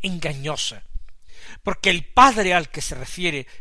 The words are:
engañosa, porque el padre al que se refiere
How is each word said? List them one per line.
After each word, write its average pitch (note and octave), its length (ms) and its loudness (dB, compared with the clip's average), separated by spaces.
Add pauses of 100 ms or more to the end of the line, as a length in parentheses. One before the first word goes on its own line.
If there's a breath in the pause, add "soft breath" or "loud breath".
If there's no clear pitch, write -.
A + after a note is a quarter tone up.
engañosa, D3+ 800 -4 (800 loud breath)
porque - 280 0
el E3+ 140 0
padre A3 500 6
al E3+ 160 2
que - 100 -8
se - 140 -6
refiere C#3+ 520 -4 (140 loud breath)